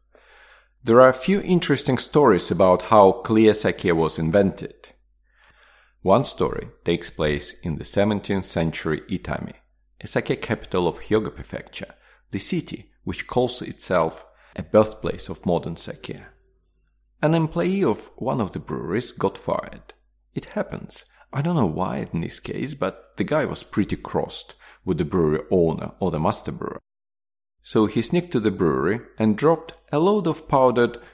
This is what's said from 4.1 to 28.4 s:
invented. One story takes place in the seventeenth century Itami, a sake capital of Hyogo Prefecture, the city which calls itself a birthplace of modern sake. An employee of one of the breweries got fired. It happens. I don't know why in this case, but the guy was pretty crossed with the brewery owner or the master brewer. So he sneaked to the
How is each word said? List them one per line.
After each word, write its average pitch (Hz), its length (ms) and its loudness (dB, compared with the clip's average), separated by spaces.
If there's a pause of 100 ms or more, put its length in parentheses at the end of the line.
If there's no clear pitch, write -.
invented. 87 760 0 (1080)
One 104 220 4
story - 460 -4 (160)
takes 85 240 -2
place 76 520 -2
in 80 140 -4
the 73 80 -12
seventeenth 101 640 -2
century 80 640 -4
Itami, - 460 -8 (440)
a - 80 -16
sake - 340 -4
capital 92 460 -4
of - 140 -4
Hyogo - 340 -2
Prefecture, - 580 -14 (380)
the 98 80 -6
city - 520 -6 (120)
which - 240 -8
calls 123 340 -2
itself - 640 -2 (300)
a 92 80 -10
birthplace - 640 2
of - 180 -14
modern 85 300 -2
sake. - 460 -14 (960)
An 160 140 2
employee 170 500 0
of 110 320 -2
one 135 240 -4
of 98 120 -4
the - 80 -10
breweries 78 520 -6
got - 280 -4
fired. - 540 -8 (420)
It - 180 -12
happens. - 500 -10 (300)
I 135 80 -4
don't 170 140 -2
know 127 100 4
why 90 480 -4
in - 80 -2
this - 180 -8
case, - 360 -8
but - 420 -8
the 101 60 -2
guy 147 200 -2
was 87 200 -6
pretty - 320 -2
crossed - 580 -6 (320)
with 82 140 -2
the 82 60 0
brewery 76 440 2
owner 82 500 0
or 92 120 -2
the 78 80 -4
master 85 320 -2
brewer. - 280 -10 (840)
So - 240 4
he 113 160 0
sneaked 175 300 -2
to 123 60 2
the 104 120 2